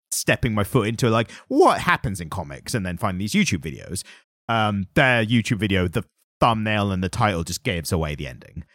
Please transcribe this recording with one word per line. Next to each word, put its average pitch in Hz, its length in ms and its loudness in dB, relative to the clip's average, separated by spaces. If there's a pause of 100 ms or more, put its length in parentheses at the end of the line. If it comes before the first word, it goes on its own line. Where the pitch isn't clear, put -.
(120)
stepping - 420 0
my 104 120 0
foot 110 220 0
into, 117 220 0
like, 113 220 0 (160)
what 302 340 4
happens 131 380 0
in 82 100 -10
comics, 71 440 -8
and 107 120 -2
then 87 120 -4
finding 92 220 -4
these 104 140 -4
YouTube 165 260 2
videos. 78 440 -10 (460)
Um, 104 460 0
their 127 300 6
YouTube 113 340 0
video, 95 280 2
the 95 160 -2 (380)
thumbnail 107 500 2
and 92 120 -2
the 92 60 -2
title 101 340 0
just 82 200 -8
gives 85 280 -4
away 80 240 0
the 71 120 -10
ending. - 360 -16 (120)